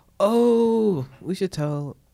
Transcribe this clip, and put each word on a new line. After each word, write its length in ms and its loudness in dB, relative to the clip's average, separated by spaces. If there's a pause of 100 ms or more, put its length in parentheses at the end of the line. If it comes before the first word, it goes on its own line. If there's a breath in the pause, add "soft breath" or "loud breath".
(220 loud breath)
Oh, 840 2 (140)
we 160 -6
should 160 -4
tell. 460 -6 (160)